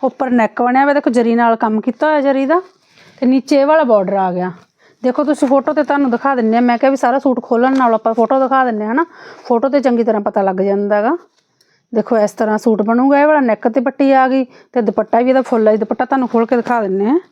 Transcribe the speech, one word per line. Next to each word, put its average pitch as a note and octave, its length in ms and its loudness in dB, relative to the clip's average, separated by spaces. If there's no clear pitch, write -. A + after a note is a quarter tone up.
ਉੱਪਰ C4 260 -2
ਨੈਕ A#3+ 320 0
ਬਣਿਆ B3+ 220 2
ਹੋਇਆ। C#4+ 100 2
ਦੇਖੋ, C#4+ 160 0
ਜਰੀ A#3 240 2
ਨਾਲ A#3 220 2
ਕੰਮ A3 240 -2
ਕੀਤਾ B3+ 260 -4
ਹੋਇਆ, D4+ 140 0
ਜਰੀ C4+ 260 0
ਦਾ, E4 160 0
ਤੇ C4 60 0
ਨੀਚੇ C4+ 340 2
ਇਹ C#4 60 2
ਵਾਲਾ D#4 180 2
ਬਾਰਡਰ G#3 280 2
ਆ F#3+ 200 -2
ਗਿਆ। F3+ 200 -4
ਦੇਖੋ, B3+ 220 -2
ਤੁਸੀਂ C#4+ 240 -2
ਫੋਟੋ C#4 240 0
'ਤੇ D4+ 100 0
ਤੁਹਾਨੂੰ C#4+ 280 0
ਦਿਖਾ C4+ 240 -2
ਦਿੰਦੇ A3+ 200 0
ਹਾਂ। A#3 80 2
ਮੈਂ A#3+ 160 2
ਕਿਹਾ C4 120 0
ਵੀ C4+ 60 -2
ਸਾਰਾ B3+ 220 0
ਸੂਟ B3+ 240 -2
ਖੋਲ੍ਹਣ B3+ 360 0
ਨਾਲ A#3+ 160 2
ਆਪਾਂ A3+ 200 -2
ਫੋਟੋ A#3 260 0
ਦਿਖਾ C4 240 0
ਦਿੰਦੇ A3 200 -4
ਹਾਂ G#3+ 100 -4
ਨਾ, E4 120 0
ਫੋਟੋ A#3+ 200 0
'ਤੇ C#4 120 0
ਚੰਗੀ A#3 240 0
ਤਰ੍ਹਾਂ G#3+ 180 0
ਪਤਾ G3+ 200 -2
ਲੱਗ F#3+ 140 -2
ਜਾਂਦਾ G3+ 460 0
ਗਾ। C4 140 0
ਦੇਖੋ, A3+ 240 0
ਇਸ G#3 120 0
ਤਰ੍ਹਾਂ G#3+ 280 -2
ਸੂਟ A3 240 0
ਬਣੂਗਾ B3+ 380 2
ਇਹ C#4+ 60 4
ਵਾਲਾ। D4+ 140 2
ਨੈਕ A#3+ 280 -2
'ਤੇ A#3+ 120 -2
ਪੱਟੀ C4+ 320 0
ਆ C4 160 2
ਗਈ C4 160 0
ਤੇ - 380 -8
ਦੁਪੱਟਾ G#3+ 380 0
ਵੀ B3 80 0
ਇਹਦਾ C4 140 2
ਫੁੱਲ A3+ 260 0
ਹੈ। G#3+ 80 2
ਦੁਪੱਟਾ A3 280 -4
ਤੁਹਾਨੂੰ B3+ 240 -2
ਖੋਲ੍ਹ A#3 180 0
ਕੇ B3 100 -2
ਦਿਖਾ A#3 260 -2
ਦਿੰਦੇ G3 220 -2
ਹਾਂ। C#4 160 0